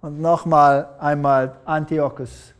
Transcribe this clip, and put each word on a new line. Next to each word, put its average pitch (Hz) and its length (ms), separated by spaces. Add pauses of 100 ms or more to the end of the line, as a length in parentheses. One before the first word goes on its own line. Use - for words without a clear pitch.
und 147 180
nochmal 151 680 (100)
einmal 139 560 (100)
Antiochus 147 960